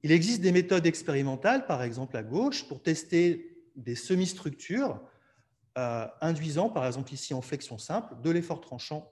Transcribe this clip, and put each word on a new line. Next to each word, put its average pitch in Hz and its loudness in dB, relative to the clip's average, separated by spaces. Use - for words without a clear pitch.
Il 151 4
existe 180 6
des 180 6
méthodes 180 4
expérimentales, 147 2
par 131 0
exemple 123 -6
à 110 -4
gauche, 214 -2
pour - -12
tester 170 0
des 123 -6
semi-structures, 185 -2
euh, 117 -2
induisant, 160 0
par 143 -2
exemple 127 -4
ici 139 -8
en 131 -4
flexion 123 -8
simple, 180 -6
de 156 0
l'effort 170 0
tranchant 151 -10